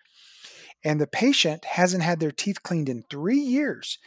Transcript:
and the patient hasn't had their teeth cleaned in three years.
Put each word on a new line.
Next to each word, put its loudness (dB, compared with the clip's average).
and 0
the 2
patient 2
hasn't 2
had 0
their 0
teeth -4
cleaned -2
in -6
three 0
years. -2